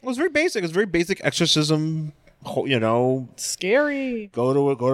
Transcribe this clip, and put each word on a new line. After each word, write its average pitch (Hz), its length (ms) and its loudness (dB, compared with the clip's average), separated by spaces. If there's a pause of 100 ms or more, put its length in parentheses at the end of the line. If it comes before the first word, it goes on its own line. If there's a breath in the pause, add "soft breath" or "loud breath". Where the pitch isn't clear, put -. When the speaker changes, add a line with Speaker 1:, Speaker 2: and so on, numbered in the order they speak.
Speaker 1:
It - 60 -20
was 247 100 -4
very 339 120 0
basic. 294 340 0
It - 20 -2
was 160 60 -6
very 196 160 0
basic 170 360 -2
exorcism, 156 920 0 (300)
ho-, - 220 -4
you 131 140 2
know. 123 560 2
Speaker 2:
Scary. 254 1000 -2
Speaker 1:
Go 131 220 2
to 139 160 4
a, 139 40 0
go 120 180 0